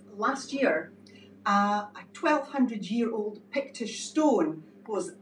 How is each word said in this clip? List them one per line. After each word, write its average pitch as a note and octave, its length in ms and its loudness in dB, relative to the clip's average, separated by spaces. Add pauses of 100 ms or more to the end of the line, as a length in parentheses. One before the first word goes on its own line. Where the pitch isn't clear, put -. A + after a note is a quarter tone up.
(160)
last B3 360 -2
year, A#3+ 400 0 (520)
uh, G3+ 500 2
a - 180 -16
twelve D4 360 2
hundred A3+ 380 0
year A3+ 260 0
old G#3+ 280 -4 (100)
Pictish - 540 -6
stone A#3 580 2 (240)
was G3+ 360 -4